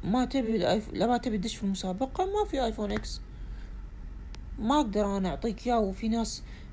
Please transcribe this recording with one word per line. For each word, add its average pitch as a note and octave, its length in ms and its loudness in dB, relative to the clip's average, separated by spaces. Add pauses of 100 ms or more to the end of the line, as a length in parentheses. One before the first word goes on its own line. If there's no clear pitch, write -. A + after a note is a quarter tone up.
ما A#3+ 200 4
تبي A#3+ 340 2
الآيف-، G3 340 2
لا، G3 140 2
ما A#3+ 100 6
تبي A#3 220 0
تدش A3 180 -2
في - 80 -4
المسابقة، G3 600 0
ما G4+ 260 2
في C4+ 140 2
آيفون G#3+ 280 0
إكس. - 280 -4 (1400)
ما A3+ 180 4
أقدر G#3 400 2
أنا F#3+ 120 2
أعطيك G3+ 380 -2
إياه، A#3+ 120 4
وفي G3+ 300 0
ناس A3+ 340 0 (300)